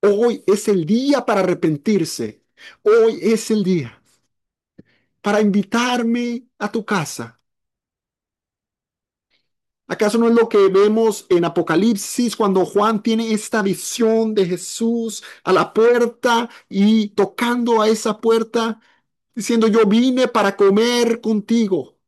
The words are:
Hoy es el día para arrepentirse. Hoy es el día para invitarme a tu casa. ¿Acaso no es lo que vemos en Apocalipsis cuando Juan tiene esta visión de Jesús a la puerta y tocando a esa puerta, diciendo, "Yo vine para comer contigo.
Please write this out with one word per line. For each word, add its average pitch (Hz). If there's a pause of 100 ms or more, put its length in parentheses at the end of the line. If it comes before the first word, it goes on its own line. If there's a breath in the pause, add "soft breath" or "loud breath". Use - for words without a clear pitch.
Hoy 208
es 208
el 185
día 254
para 208
arrepentirse. 165 (400 loud breath)
Hoy 220
es 220
el 214
día 170 (1200)
para 208
invitarme 233 (120)
a 208
tu 226
casa. 143 (2500)
¿Acaso 208
no 233
es 233
lo 226
que 196
vemos 214
en 175
Apocalipsis 196
cuando 190
Juan 208
tiene 226
esta 214
visión 220
de 202
Jesús 226 (180 loud breath)
a 180
la 175
puerta 233 (200 loud breath)
y 208
tocando 233
a 214
esa 220
puerta, 226 (540 soft breath)
diciendo, 226
"Yo 220
vine 247
para 202
comer 233
contigo. 208